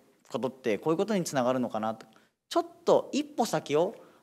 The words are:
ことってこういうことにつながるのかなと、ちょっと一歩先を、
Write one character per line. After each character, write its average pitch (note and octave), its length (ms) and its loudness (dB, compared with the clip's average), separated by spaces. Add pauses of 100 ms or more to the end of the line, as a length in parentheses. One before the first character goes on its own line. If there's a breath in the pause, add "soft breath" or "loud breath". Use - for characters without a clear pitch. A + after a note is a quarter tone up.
(300)
こ C3 100 -4
と B2+ 100 -2
っ - 20 -6
て G#2+ 260 -2
こ D#3 120 -2
う E3 40 2
い - 20 2
う - 20 -4
こ G3 80 0
と G#3+ 100 -2
に F3 80 0
つ - 120 -6
な B2+ 100 2
が B2+ 80 2
る B2+ 80 0
の A#2 80 -2
か A2 100 -6
な A2 160 -4
と、 - 100 -20 (440)
ち - 80 0
ょ - 40 4
っ E4+ 40 -4 (180)
と - 300 4
一 C#4+ 100 0
歩 B3 220 -2
先 D3 320 -2
を、 F3+ 180 2 (280 soft breath)